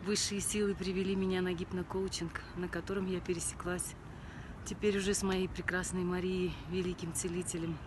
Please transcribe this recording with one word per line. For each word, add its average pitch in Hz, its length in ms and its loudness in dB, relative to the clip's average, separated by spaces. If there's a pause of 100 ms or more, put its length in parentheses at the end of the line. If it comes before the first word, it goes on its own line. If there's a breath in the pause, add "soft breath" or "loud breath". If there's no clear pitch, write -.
Высшие 202 360 2
силы 208 340 2
привели 190 400 0
меня 185 260 4
на 185 120 2
гипнокоучинг, 180 880 -2 (160)
на 127 100 -2
котором 180 380 -2
я 180 160 0
пересеклась 175 760 -2 (680 loud breath)
теперь 202 320 2
уже 196 160 4
с 190 100 2
моей 185 240 4
прекрасной 180 560 0
Марией, 180 500 2 (160)
великим 175 440 0
целителем. 170 720 -2